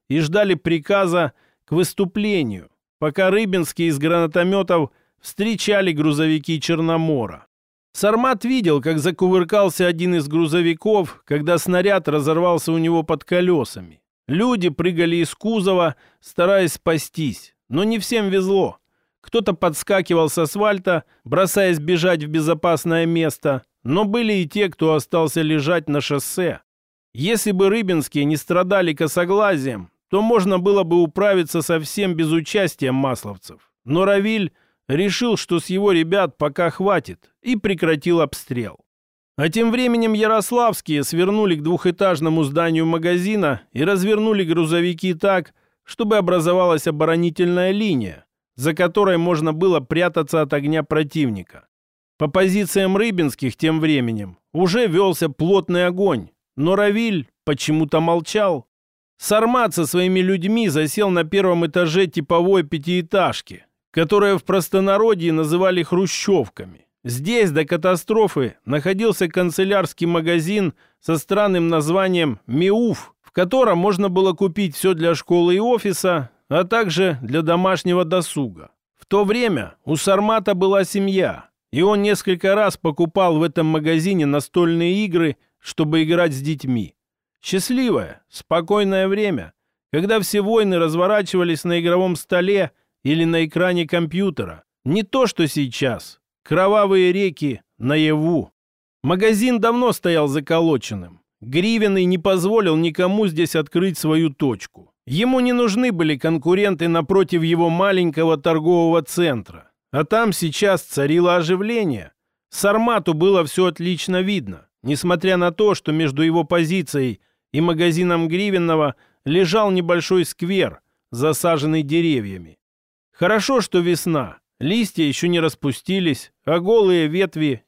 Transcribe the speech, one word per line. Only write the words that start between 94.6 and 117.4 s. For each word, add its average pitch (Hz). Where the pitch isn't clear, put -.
Не 185
то, 240
что 165
сейчас. 131
Кровавые 190
реки 165
наяву. 156
Магазин 214
давно 233
стоял 160
заколоченным. 139
Гривенный 190
не 180
позволил 190
никому 180
здесь 160
открыть 170
свою 160
точку. -
Ему 240
не 247
нужны 240
были 160
конкуренты 165
напротив 170
его 170
маленького 165
торгового 165
центра. 123
А 147
там 220
сейчас 175
царило 170
оживление. 180
Сармату 208
было 175
все 185
отлично 180
видно, 156
несмотря 175
на 180
то, 208
что -
между 151
его 165
позицией 151